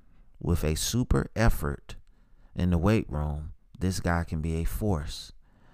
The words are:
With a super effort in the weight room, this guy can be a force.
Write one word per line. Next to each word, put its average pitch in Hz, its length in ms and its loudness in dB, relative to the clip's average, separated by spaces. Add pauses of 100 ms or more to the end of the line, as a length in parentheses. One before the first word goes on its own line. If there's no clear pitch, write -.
(400)
With 82 260 0
a 78 100 2
super - 600 0
effort - 600 2 (600)
in 90 160 2
the 87 60 4
weight 101 320 2
room, 76 440 -4 (240)
this 92 220 -2
guy 85 240 0
can 80 180 -6
be 80 140 -4
a 82 80 -2
force. - 680 -4 (400)